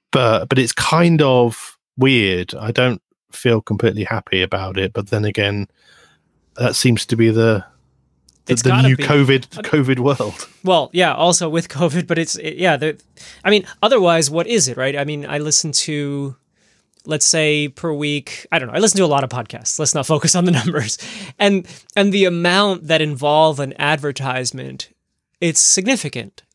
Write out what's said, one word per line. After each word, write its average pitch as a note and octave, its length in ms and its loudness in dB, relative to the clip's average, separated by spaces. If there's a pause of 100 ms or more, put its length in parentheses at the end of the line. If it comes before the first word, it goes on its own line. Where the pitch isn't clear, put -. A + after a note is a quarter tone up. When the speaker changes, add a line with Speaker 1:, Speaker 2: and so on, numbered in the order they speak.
(120)
Speaker 1:
but, A#2 380 2
but C3 100 2
it's B2 140 0
kind E3 480 2
of B2 560 2 (200)
weird. G#2+ 580 2
I G#2+ 160 -6
don't B2+ 300 0 (300)
feel A2+ 300 0
completely G#2 420 -2
happy F#2+ 380 -4
about F#2+ 360 -4
it, F#2+ 160 -4
but G2+ 180 -6
then G#2 140 -2
again, G2+ 420 -2 (920)
that - 180 0
seems A#2 300 2
to - 100 -4
be A2+ 140 4
the, A2 340 2 (800)
the, - 80 0
Speaker 2:
It's A#2+ 100 -2
Speaker 1:
the B2+ 60 2
Speaker 2:
gotta B2+ 200 4
Speaker 1:
new C3 80 4
Speaker 2:
be. C#3 60 -4
Speaker 1:
covid, C#3 540 2
Speaker 2:
Uh, G#2+ 40 -12
Speaker 1:
covid C3 380 0
world. B2 480 -2 (160)
Speaker 2:
Well, F3 300 2
yeah, E3+ 200 2
also E3+ 340 2
with E3 220 -2
covid, D#3+ 380 -2
but E3 100 -2
it's, E3 180 -4
it, D#3 220 -10
yeah, E3+ 180 2
the, D3+ 260 -4 (440)
I F#3+ 40 2
mean, G#3 160 4 (160)
otherwise, F3 480 4
what E3 180 -2
is G#3+ 200 0
it, B2 80 -6
right? C3+ 220 -4
I C#3+ 80 -2
mean, D3 200 -8
I C#3+ 120 -6
listen D3+ 340 -2
to, C#3+ 640 -6 (720)
let's D3+ 200 -2
say D3+ 440 2
per D#3 240 -6
week, D3 580 -6
I E3+ 80 2
don't B2+ 80 -8
know, G#2+ 80 -12
I - 40 0
listen G3+ 180 2
to F#3+ 80 4
a - 20 2
lot C#3 160 2
of B2+ 60 -4
podcasts. - 500 -8
Let's D3+ 160 -2
not C#3+ 100 -2
focus D#3 300 2
on F3+ 80 2
the F3+ 80 4
<laughs> D3 140 2
numbers. C3+ 320 -4 (420)
And, G3+ 260 2 (300)
and G3+ 160 2
the F#3+ 140 4
amount F3 640 0
that D#3+ 140 2
involve D3 600 2
an C3+ 180 -6
advertisement, C3+ 1120 -4 (500)
it's E3+ 220 0
significant. F#3 800 -2 (120)